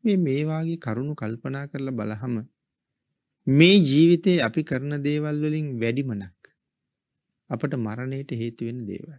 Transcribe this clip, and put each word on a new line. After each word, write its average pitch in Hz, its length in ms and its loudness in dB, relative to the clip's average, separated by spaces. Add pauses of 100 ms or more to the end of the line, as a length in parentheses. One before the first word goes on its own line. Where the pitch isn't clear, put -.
මේ, 202 120 2
මේ 147 300 0
වාගේ 160 300 -4
කරුණු 135 380 -6
කල්පනා 131 520 -8
කරලා 135 260 -8
බලහම 107 440 -4 (1080)
මේ 160 320 8
ජීවිතේ 165 640 6
අපි 117 220 0
කරන 143 380 -4
දේවල් 151 380 -2
වලින් 151 280 -2 (120)
වැඩිමනක් 117 760 -4 (960)
අපට 139 260 -4
මරණයට 127 540 -6
හේතු 117 340 -6
වෙන 120 220 -8
දේවල්. 101 320 -12